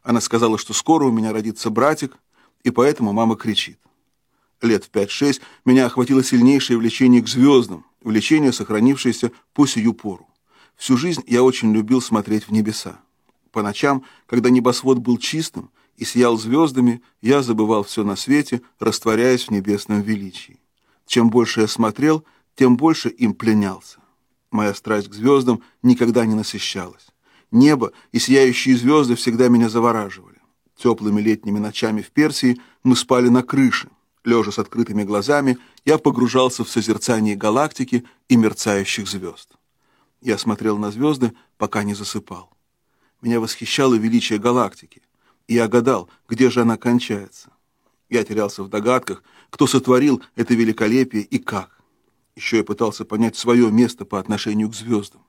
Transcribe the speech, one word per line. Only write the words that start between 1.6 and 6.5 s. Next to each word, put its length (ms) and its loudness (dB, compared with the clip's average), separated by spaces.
братик, 480 0
и 80 0
поэтому 420 0
мама 220 0
кричит. 420 -6
Лет 260 0
в 40 -20
пять-шесть 520 -2
меня 200 6
охватило 380 0
сильнейшее 560 2